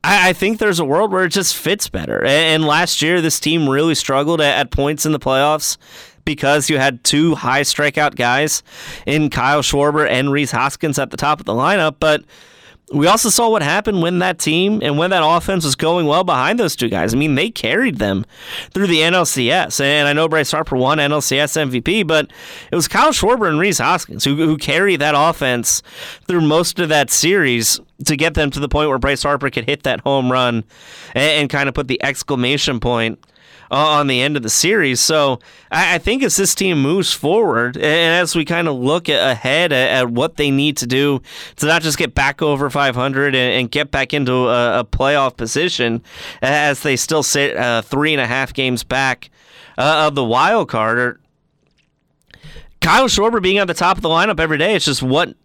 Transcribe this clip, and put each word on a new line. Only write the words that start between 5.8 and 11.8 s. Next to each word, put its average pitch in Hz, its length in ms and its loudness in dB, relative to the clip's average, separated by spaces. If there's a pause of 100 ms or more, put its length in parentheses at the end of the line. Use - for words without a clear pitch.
because 143 460 0
you 151 80 2
had 131 260 0
two 156 300 2
high 135 300 0
strikeout 147 520 -2
guys 131 460 0 (460)
in 147 240 0
Kyle 139 300 0
Schwarber 147 460 2
and 135 240 0
Rhys 143 200 0
Hoskins 143 480 -2
at 135 100 -2
the - 80 -10
top 147 220 0
of - 80 -10
the 110 60 -2
lineup, 156 460 0